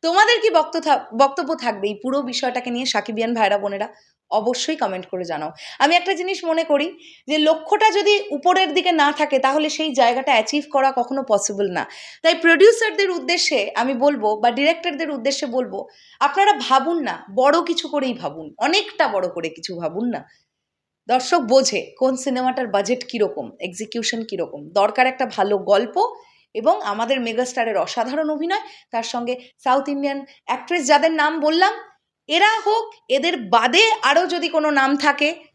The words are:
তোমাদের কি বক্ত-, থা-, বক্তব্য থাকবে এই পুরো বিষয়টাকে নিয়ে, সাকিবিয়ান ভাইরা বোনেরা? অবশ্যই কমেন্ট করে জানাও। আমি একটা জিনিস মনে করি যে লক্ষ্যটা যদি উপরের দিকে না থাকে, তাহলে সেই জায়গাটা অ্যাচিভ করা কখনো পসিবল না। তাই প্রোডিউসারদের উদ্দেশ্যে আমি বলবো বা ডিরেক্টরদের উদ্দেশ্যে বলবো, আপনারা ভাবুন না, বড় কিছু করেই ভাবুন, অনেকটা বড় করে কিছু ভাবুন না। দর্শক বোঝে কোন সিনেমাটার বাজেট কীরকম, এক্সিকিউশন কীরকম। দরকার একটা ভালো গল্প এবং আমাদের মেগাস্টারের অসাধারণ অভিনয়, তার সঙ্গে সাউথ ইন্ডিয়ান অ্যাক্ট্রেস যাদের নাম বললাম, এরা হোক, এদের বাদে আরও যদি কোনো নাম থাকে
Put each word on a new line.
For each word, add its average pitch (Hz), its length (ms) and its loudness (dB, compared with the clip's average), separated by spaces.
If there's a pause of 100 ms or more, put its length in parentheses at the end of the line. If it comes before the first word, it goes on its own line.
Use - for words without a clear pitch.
তোমাদের 427 400 4
কি 440 160 4
বক্ত-, 320 280 0
থা-, 285 200 2 (160)
বক্তব্য 277 300 2 (120)
থাকবে 202 240 -4
এই 208 160 -4
পুরো 262 140 -2 (140)
বিষয়টাকে 247 400 -4
নিয়ে, 247 140 -4
সাকিবিয়ান 226 520 -2
ভাইরা 202 200 2
বোনেরা? 202 300 -4 (440)
অবশ্যই 247 520 -2
কমেন্ট 185 280 -4
করে 180 200 -6
জানাও। 156 200 -6 (280)
আমি 294 200 4
একটা 359 200 -2
জিনিস 370 200 -4 (100)
মনে 320 220 0
করি 294 160 2 (400)
যে 302 100 0 (100)
লক্ষ্যটা 403 400 2 (100)
যদি 415 160 4 (240)
উপরের 370 360 2
দিকে 339 180 2 (100)
না 285 80 4 (100)
থাকে, 294 260 2
তাহলে 302 240 2
সেই 311 300 -4
জায়গাটা 254 360 2
অ্যাচিভ 226 280 0 (120)
করা 269 140 2 (100)
কখনো 269 220 -4 (100)
পসিবল 202 360 0 (100)
না। 139 60 -2 (380)
তাই 330 220 4
প্রোডিউসারদের 403 680 6
উদ্দেশ্যে 320 480 -2 (220)
আমি 262 120 0 (120)
বলবো 233 240 2 (120)
বা 240 100 4
ডিরেক্টরদের 311 680 -2
উদ্দেশ্যে 269 300 -4
বলবো, 233 320 -4 (420)
আপনারা 392 320 4 (120)
ভাবুন 262 320 2 (100)
না, 170 80 -4 (260)
বড় 294 160 6 (120)
কিছু 330 240 -4
করেই 262 280 -2
ভাবুন, 160 260 -10 (100)
অনেকটা 330 500 0
বড় 190 280 -2
করে 165 140 -6
কিছু 165 220 -12 (100)
ভাবুন 170 320 -6
না। 151 60 -8 (920)
দর্শক 254 320 2 (100)
বোঝে 254 300 4 (180)
কোন 262 160 2
সিনেমাটার 254 520 -2
বাজেট 202 420 0
কীরকম, 202 360 -4 (220)
এক্সিকিউশন 220 520 -6 (100)
কীরকম। 160 320 -8 (180)
দরকার 214 320 2
একটা 262 140 -4 (100)
ভালো 202 200 0 (160)
গল্প 233 240 2 (600)
এবং 254 280 2
আমাদের 226 380 -2
মেগাস্টারের 226 640 -2
অসাধারণ 254 440 -4
অভিনয়, 339 340 -4 (280)
তার 233 220 -4
সঙ্গে 240 200 -4 (300)
সাউথ 269 220 2 (100)
ইন্ডিয়ান 277 240 -4 (260)
অ্যাক্ট্রেস 311 360 -2 (100)
যাদের 302 200 6 (100)
নাম 302 180 2
বললাম, 339 340 2 (560)
এরা 370 220 4 (140)
হোক, 453 200 0 (240)
এদের 285 260 0 (180)
বাদে 240 300 4 (260)
আরও 320 140 4 (100)
যদি 339 160 -2
কোনো 302 220 0
নাম 269 260 2
থাকে 285 320 2 (240)